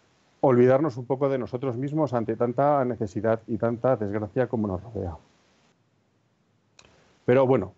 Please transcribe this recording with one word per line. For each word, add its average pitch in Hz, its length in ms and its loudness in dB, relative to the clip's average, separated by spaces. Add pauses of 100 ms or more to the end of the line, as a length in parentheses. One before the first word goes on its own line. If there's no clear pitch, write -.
(400)
olvidarnos 131 560 4
un 123 100 -12
poco 139 220 -2
de 135 100 -2
nosotros 123 380 -6
mismos 143 360 -2
ante 113 240 -2
tanta 135 480 2
necesidad 113 600 -2
y 113 120 -6
tanta 120 380 0
desgracia 107 520 -4
como 107 180 -4
nos 92 160 -6
rodea. 92 340 -8 (2000)
Pero 127 200 4
bueno, 127 320 2